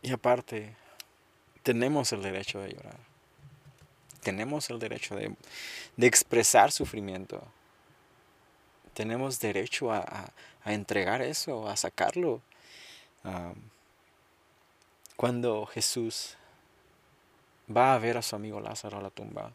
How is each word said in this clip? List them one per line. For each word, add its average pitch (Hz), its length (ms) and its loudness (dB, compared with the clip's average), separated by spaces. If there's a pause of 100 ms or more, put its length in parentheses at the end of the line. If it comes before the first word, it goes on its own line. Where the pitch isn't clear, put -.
y 127 100 -4
aparte, 120 640 0 (880)
tenemos 127 500 2
el 101 80 -4
derecho 98 380 -4
de 98 140 -8
llorar. - 260 -16 (1200)
Tenemos 117 480 -4
el 120 100 -6
derecho 107 360 -8
de, 104 200 -6 (600)
de 120 120 8
expresar 117 640 8
sufrimiento. 98 720 -6 (1500)
Tenemos 123 460 -4
derecho 104 520 -2
a, 107 80 2
a, 95 320 -8 (320)
a 107 100 -2
entregar 101 480 0
eso, 135 460 -4
a 202 80 -2
sacarlo. 180 680 0 (840)
Um, 87 320 -8 (1600)
cuando 120 500 0
Jesús - 720 -4 (1400)
va 127 200 8
a - 20 4
ver 117 200 0
a 117 40 -4
su - 140 -6
amigo 104 240 -8
Lázaro 104 400 -10
a - 20 -8
la 98 80 -8
tumba 107 460 -12